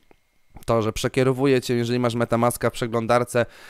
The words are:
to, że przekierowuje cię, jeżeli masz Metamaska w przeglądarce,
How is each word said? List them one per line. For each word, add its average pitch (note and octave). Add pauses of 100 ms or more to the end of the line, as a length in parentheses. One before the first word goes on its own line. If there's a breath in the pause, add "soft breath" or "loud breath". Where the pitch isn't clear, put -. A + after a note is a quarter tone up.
(640)
to, A#2
że G#2+
przekierowuje C3
cię, B2
jeżeli A#2+
masz B2
Metamaska A#2
w -
przeglądarce, A#2+ (240 loud breath)